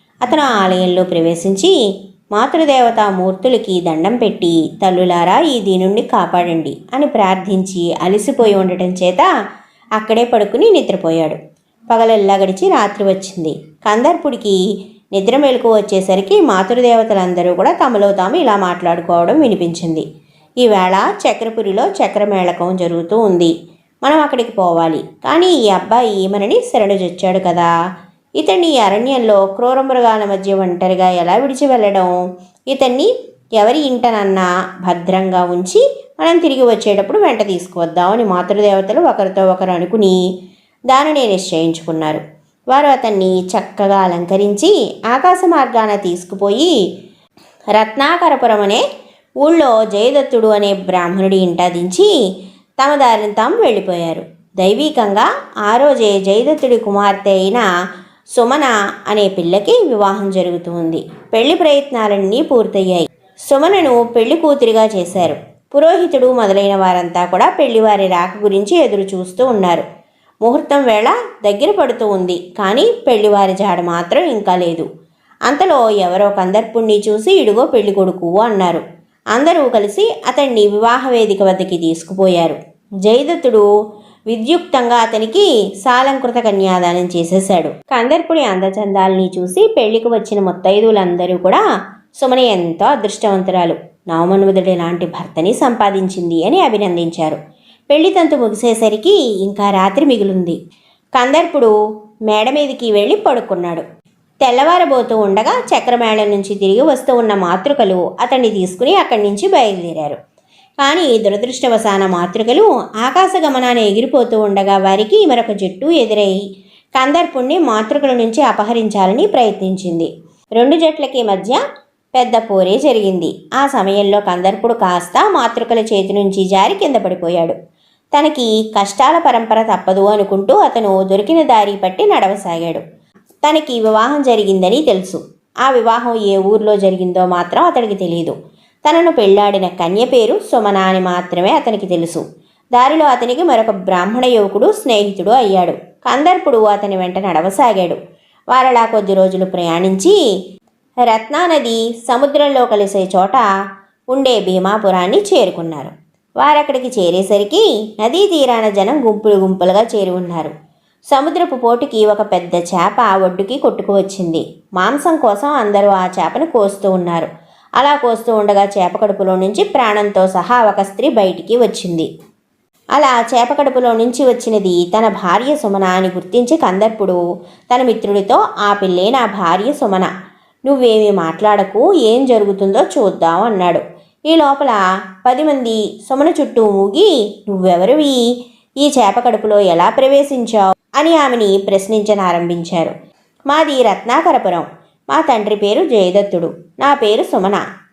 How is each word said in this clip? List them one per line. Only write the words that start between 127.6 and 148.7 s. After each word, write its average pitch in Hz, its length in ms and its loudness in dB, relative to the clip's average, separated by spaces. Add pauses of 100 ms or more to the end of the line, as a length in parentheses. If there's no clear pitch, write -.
తనకి 233 640 0
కష్టాల 311 460 2
పరంపర 226 360 2
తప్పదు 190 400 0
అనుకుంటూ 202 560 2
అతను 214 460 2
దొరికిన 202 380 2
దారి 214 360 2
పట్టి 185 280 -2
నడవసాగాడు. 196 720 -2 (720)
తనకి 302 240 -2
వివాహం 226 480 0
జరిగిందని 208 600 2
తెలుసు. 190 460 -2 (320)
ఆ 262 100 2
వివాహం 233 480 0
ఏ 202 200 0
ఊర్లో 208 380 2
జరిగిందో 185 500 0
మాత్రం 180 380 -2
అతడికి 233 320 0
తెలియదు. 170 420 -6 (520)
తనను 330 220 4
పెళ్లాడిన 196 560 2
కన్య 180 380 -2
పేరు 247 340 2 (120)
సుమన 208 260 0
అని 190 220 0
మాత్రమే 180 500 -2
అతనికి 233 360 -2
తెలుసు. 170 340 -4 (540)
దారిలో 277 320 4
అతనికి 247 380 0
మరొక 226 260 2
బ్రాహ్మణ 190 560 -2
యువకుడు 220 460 2
స్నేహితుడు 208 580 -2
అయ్యాడు. 190 420 2
కందర్పుడు 294 840 -2
అతని 202 400 0
వెంట 185 200 -4
నడవసాగాడు. 190 800 0 (540)
వారలా 254 360 4